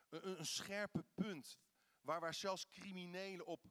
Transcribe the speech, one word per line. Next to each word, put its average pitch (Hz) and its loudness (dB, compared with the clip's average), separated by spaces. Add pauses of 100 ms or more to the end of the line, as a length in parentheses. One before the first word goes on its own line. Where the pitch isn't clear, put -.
Een, 170 -2
een, 185 0
een 156 0
scherpe - 2 (100)
punt 185 0 (420)
waar, 156 2
waar 165 2
zelfs 190 0
criminelen 185 -4
op 170 -2